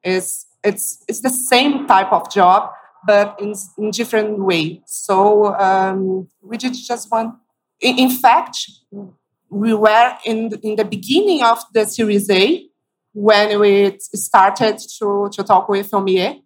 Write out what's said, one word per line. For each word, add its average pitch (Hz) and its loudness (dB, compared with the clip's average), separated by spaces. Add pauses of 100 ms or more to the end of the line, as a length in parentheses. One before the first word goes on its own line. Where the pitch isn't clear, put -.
It's, 185 -6 (160)
it's, - -4
it's - -8
the 254 0
same 262 0
type 190 2
of 175 -2
job, 190 4 (340)
but 208 2
in, 208 -8 (220)
in 214 -4
different 214 -2
way. 175 -2
So, 202 2
um, 190 -2 (120)
we 214 -14
did 254 -6
just - -8
one. 226 -4 (440)
In, 254 0
in 254 2
fact, 254 0 (800)
we 214 0
were 220 4
in, 226 -4 (100)
in 214 -4
the 220 0
beginning 320 -2
of 233 2 (100)
the 214 2
Series 208 -2
A 202 2 (460)
when 208 2
we 202 2
started 208 0 (200)
to, 202 -2
to 202 -8
talk 202 2
with 202 -4
Omier 196 -2